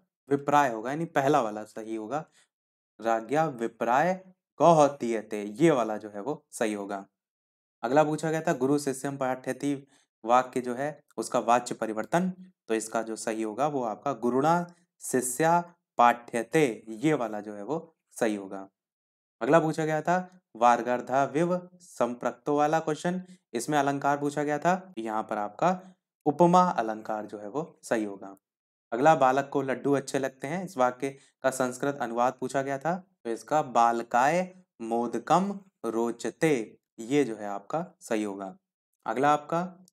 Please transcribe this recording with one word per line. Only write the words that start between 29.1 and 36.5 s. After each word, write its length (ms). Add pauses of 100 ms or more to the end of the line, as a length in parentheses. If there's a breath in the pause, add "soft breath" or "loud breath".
"बालक 380
को 100
लड्डू 300
अच्छे 260
लगते 280
हैं", 180
इस 120
वाक्य 340 (320 soft breath)
का 80
संस्कृत 500
अनुवाद 400
पूछा 220
गया 160
था, 260 (200)
तो 60
इसका 320
"बालकाय 1000 (180)
मोदकम 800 (240)
रोचते", 920 (200)